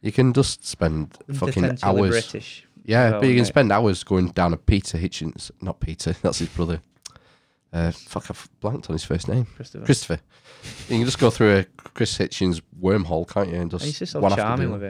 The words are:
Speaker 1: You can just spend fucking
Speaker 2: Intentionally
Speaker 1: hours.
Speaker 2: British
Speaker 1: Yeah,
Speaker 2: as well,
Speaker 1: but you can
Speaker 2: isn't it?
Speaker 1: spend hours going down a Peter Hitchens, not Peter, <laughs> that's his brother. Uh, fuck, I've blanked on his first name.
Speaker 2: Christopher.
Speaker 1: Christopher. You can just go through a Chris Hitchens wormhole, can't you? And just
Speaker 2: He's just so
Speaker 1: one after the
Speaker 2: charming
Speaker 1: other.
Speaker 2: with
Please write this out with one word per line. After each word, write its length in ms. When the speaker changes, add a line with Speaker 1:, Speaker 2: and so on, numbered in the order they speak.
Speaker 1:
You 100
can 220
just 340
spend 500
fucking 300
Speaker 2:
Intentionally 360
Speaker 1:
hours. 100
Speaker 2:
British 560
Speaker 1:
Yeah, 200
Speaker 2:
as 80
well, 80
Speaker 1:
but 80
you 60
can 80
Speaker 2:
isn't 20
it? 100
Speaker 1:
spend 180
hours 300
going 260
down 240
a 40
Peter 420
Hitchens, 520
not 160
Peter, 400
<laughs> 40
that's 180
his 80
brother. 320
Uh, 200
fuck, 380
I've 180
blanked 300
on 40
his 100
first 240
name. 180
Speaker 2:
Christopher. 280
Speaker 1:
Christopher. 360
You 100
can 60
just 140
go 120
through 280
a 60
Chris 240
Hitchens 420
wormhole, 480
can't 220
you? 60
And 140
just 140
Speaker 2:
He's 140
just 140
so 80
Speaker 1:
one 120
after 100
the 60
Speaker 2:
charming 200
Speaker 1:
other. 100
Speaker 2:
with 120